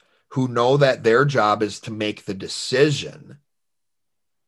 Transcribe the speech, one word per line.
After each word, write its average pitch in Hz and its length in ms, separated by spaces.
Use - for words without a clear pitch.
who 127 180
know 120 300
that 131 260
their 117 220
job 107 380
is 98 180
to 117 100
make 107 340
the 101 80
decision 110 1080